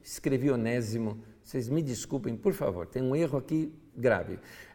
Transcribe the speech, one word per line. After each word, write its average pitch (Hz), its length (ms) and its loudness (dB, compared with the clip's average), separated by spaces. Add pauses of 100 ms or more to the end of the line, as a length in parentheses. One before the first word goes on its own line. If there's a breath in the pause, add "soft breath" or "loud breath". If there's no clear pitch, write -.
escrevi 135 480 0
Onésimo. 113 720 0 (200 loud breath)
Vocês 120 260 -4
me 151 120 2
desculpem, 123 560 -4
por 190 160 2
favor, 87 320 -2
tem 127 160 -4
um 131 140 2
erro 147 240 2
aqui 156 340 0 (240)
grave. 107 440 2 (340 loud breath)